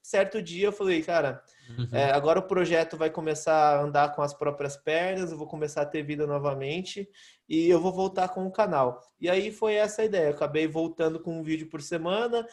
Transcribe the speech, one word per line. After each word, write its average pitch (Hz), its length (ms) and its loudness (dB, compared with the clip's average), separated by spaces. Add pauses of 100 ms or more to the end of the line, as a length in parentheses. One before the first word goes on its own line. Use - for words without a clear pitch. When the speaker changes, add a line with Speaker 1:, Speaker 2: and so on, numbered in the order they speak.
Speaker 1:
certo 196 400 0
dia 175 260 -2
eu 202 60 2
falei, 190 300 0
"Cara, 156 400 0 (260)
Speaker 2:
Uhum. 120 240 -6
Speaker 1:
é, 139 200 2
agora 151 260 4
o 185 80 2
projeto 170 500 2
vai 160 140 0
começar 156 440 0 (220)
a 143 60 2
andar 147 320 2
com 151 80 -2
as 143 120 -2
próprias 143 420 -4
pernas, 180 560 -2
eu 156 60 -10
vou 151 100 -8
começar 151 340 -4
a 143 40 0
ter 151 160 -4
vida 147 260 -4
novamente 143 800 -4 (400)
e 165 200 2
eu 170 120 8
vou 180 120 0
voltar 190 360 -2
com 190 180 -6
o 185 60 -6
canal." 151 480 2 (200)
E 165 100 -2
aí 196 200 0
foi 214 240 -2
essa 208 280 0
a - 20 4
ideia. 190 220 2
Eu 147 80 2
acabei 151 320 0
voltando 160 540 -2
com 165 180 -8
um 160 40 -8
vídeo 156 260 -4
por 156 120 -10
semana, 208 720 -2